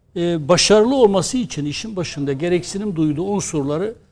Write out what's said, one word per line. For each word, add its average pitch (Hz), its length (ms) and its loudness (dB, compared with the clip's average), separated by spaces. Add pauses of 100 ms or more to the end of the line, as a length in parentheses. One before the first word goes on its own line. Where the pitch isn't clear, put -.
(160)
e, 170 320 0
başarılı 214 460 6
olması 202 420 2
için 160 280 -4
işin 196 320 -8
başında 143 360 -4
gereksinim 175 640 -4
duyduğu 156 260 0
unsurları 180 720 -4 (180)